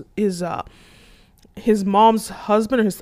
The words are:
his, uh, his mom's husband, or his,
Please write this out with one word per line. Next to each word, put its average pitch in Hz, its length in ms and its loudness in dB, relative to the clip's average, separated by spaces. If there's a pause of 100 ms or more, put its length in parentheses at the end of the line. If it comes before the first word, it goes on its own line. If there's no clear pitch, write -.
(160)
his, 185 280 -4
uh, - 180 -8 (920)
his 214 280 0
mom's 214 460 2
husband, 220 520 -2
or - 20 2
his, 196 180 -2